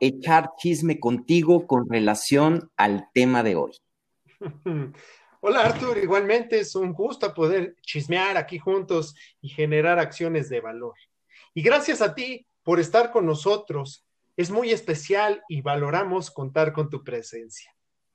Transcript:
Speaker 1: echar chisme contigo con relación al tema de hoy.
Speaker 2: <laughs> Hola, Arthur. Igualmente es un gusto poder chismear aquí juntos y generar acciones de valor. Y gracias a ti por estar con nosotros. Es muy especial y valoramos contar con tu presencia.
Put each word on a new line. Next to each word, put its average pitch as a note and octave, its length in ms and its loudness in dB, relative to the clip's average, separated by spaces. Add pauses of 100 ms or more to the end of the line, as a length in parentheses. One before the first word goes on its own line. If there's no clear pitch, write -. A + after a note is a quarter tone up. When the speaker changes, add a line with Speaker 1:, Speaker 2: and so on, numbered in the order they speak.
Speaker 1:
echar D#3+ 560 2
chisme D#3+ 420 0
contigo D#3 720 2
con B2 200 2
relación C#3 880 2
al G2+ 380 0
tema B2+ 300 4
de G2+ 100 0
hoy. D2 220 -4 (640)
Speaker 2:
<laughs> D3+ 520 -8 (500)
Hola, A#3 180 2
Arthur. A3+ 360 0
Igualmente G#3 640 0
es - 140 -6
un F#3 180 -2
gusto G3+ 400 -4
poder F3 480 0
chismear F3 560 -2
aquí E3 220 -6
juntos F3+ 560 -2 (260)
y C#3 80 -12
generar D3+ 500 2
acciones D#3+ 520 -2
de A#2+ 100 -4
valor. A2+ 320 -10 (600)
Y D#3+ 80 -6
gracias C#4 400 2
a G#3 120 0
ti B3+ 320 -10 (160)
por E3+ 160 2
estar A#3 320 4
con A3 140 2
nosotros. D#3 800 -2 (320)
Es F3 140 -2
muy A3+ 200 0
especial G3+ 800 0
y C#3+ 140 -6
valoramos D3 680 -2
contar D3+ 440 -2
con D3+ 160 -4
tu C#3 120 -10
presencia. A#2 720 -14 (400)